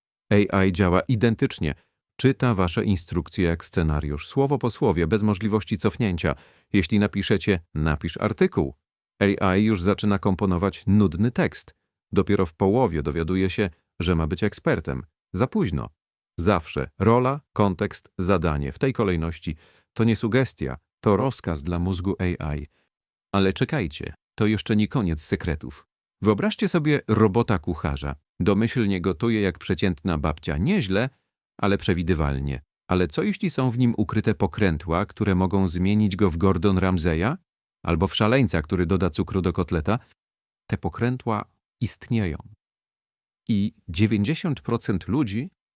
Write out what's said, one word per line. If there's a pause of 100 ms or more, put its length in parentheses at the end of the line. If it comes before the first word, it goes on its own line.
(520)
A
I
działa
identycznie. (460)
Czyta
wasze
instrukcje
jak
scenariusz,
słowo
po
słowie,
bez
możliwości
cofnięcia. (380)
Jeśli
napiszecie: (160)
„Napisz
artykuł”, (680)
A
I
już
zaczyna
komponować
nudny
tekst. (360)
Dopiero
w
połowie
dowiaduje
się, (300)
że
ma
być
ekspertem. (300)
Za
późno. (500)
Zawsze (100)
rola, (120)
kontekst,
zadanie.
W
tej
kolejności. (380)
To
nie
sugestia, (260)
to
rozkaz
dla
mózgu (240)
A
I. (640)
Ale
czekajcie, (220)
to
jeszcze
nie
koniec
sekretów. (340)
Wyobraźcie
sobie
robota
kucharza. (240)
Domyślnie
gotuje
jak
przeciętna
babcia.
Nieźle, (480)
ale
przewidywalnie. (260)
Ale
co
jeśli
są
w
nim
ukryte
pokrętła,
które
mogą
zmienić
go
w
Gordon
Ramsaya? (480)
Albo
w
szaleńca,
który
doda
cukru
do
kotleta? (680)
Te
pokrętła (360)
istnieją. (1080)
I (140)
dziewięćdziesiąt
procent
ludzi (260)